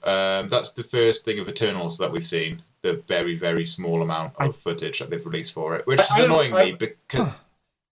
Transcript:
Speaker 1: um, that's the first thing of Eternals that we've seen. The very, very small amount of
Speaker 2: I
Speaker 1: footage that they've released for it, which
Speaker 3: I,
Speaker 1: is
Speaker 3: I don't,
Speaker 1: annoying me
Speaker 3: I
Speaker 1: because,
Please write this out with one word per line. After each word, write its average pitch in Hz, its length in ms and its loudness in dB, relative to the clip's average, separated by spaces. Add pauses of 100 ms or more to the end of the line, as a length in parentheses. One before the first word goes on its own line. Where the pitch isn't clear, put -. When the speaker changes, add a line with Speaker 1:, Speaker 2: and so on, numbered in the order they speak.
Speaker 1:
um, 95 460 2
that's - 220 0
the 120 120 -8
first 117 420 2
thing 107 140 -2
of 92 80 -6
Eternals 95 520 -2
that 85 120 0
we've 85 140 -4
seen. 82 360 -4 (220)
The 85 240 -2
very, 87 280 0
very 85 300 0
small 85 360 -2
amount 80 360 -2
of 71 120 0
Speaker 2:
I - 20 -6
Speaker 1:
footage - 480 -6
that - 100 -8
they've 85 160 -6
released 82 280 -6
for 80 220 -4
it, - 100 -4
which 135 140 2
Speaker 3:
I, - 40 8
Speaker 1:
is - 80 0
Speaker 3:
I - 80 4
don't, - 120 6
Speaker 1:
annoying 151 200 4
me 185 60 0
Speaker 3:
I - 180 4
Speaker 1:
because, - 600 -4 (560)